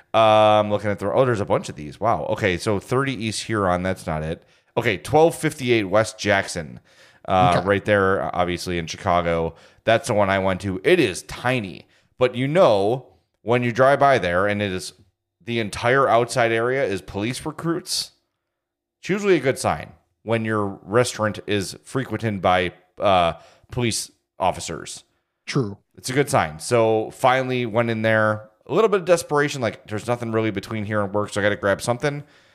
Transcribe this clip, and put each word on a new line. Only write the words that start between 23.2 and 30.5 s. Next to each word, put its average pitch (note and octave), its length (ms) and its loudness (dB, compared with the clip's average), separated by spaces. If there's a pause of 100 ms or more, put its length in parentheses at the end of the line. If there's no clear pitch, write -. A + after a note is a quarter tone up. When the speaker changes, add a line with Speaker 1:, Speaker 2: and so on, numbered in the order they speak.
Speaker 1:
police A#2+ 400 -4 (280)
officers. - 680 -6 (420)
Speaker 2:
True. G#2+ 320 -4 (180)
Speaker 1:
It's - 140 -10
a - 20 -6
good C3+ 160 0
sign. F2 320 0
So A2 520 2
finally B2+ 540 0
went A2+ 240 0
in A2 120 -4
there, G#2+ 480 2 (160)
a - 80 -6
little G#3+ 160 4
bit G3+ 100 0
of E3+ 60 -10
desperation, D3 560 0
like, G#2 240 -4
there's G#2 200 -8
nothing A#2 260 -4
really A2 180 0